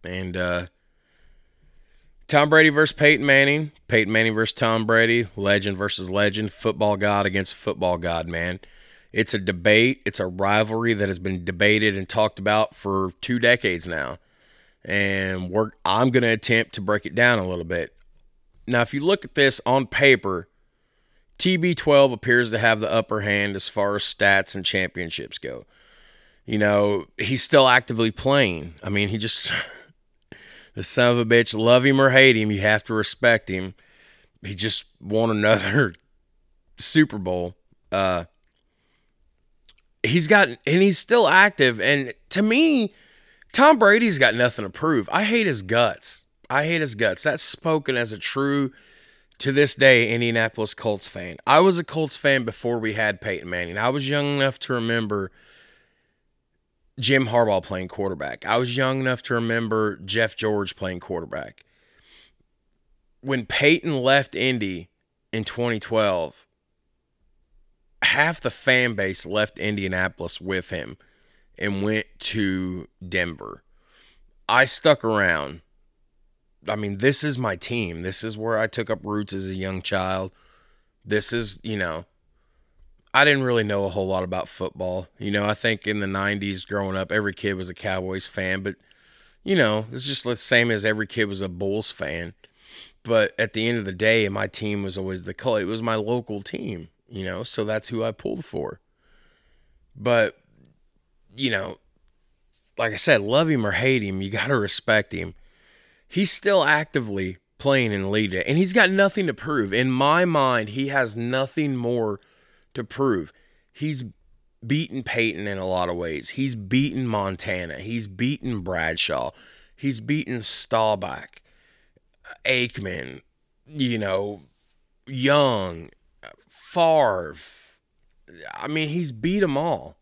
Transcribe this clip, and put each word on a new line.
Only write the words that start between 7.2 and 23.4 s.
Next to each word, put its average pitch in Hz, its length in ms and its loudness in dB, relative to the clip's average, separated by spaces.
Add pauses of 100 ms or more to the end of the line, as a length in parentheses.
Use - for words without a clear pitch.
against 95 300 -2
football 90 420 -2
god, 85 300 -4
man. 85 320 -6 (540)
It's 110 200 0
a 107 60 -2
debate. 104 680 2
It's - 140 -4
a 95 80 -2
rivalry 107 680 0
that 101 140 0
has 92 120 -4
been 90 260 -6
debated 101 520 2
and 95 100 -8
talked 107 300 -2
about 104 380 0
for 98 360 -4 (100)
two 123 180 -4
decades 107 480 2
now. 78 300 -6 (680)
And 95 680 -2
we're, 107 220 0 (140)
I'm 113 240 2
gonna 120 220 2
attempt 113 440 0
to 110 60 -6
break 104 240 -2
it 78 100 -10
down 120 240 4
a 92 80 -4
little 87 160 -6
bit. 85 320 -6 (720)
Now, 120 140 2
if 117 120 -2
you 143 120 -6
look 196 180 2
at - 120 -16
this 139 300 4
on 131 220 2
paper, 101 640 2 (880)
T 185 180 2
B 175 200 0
twelve 139 360 6
appears 120 400 2
to 113 60 -2
have 110 220 4
the 104 120 -2
upper 107 300 0
hand 101 340 0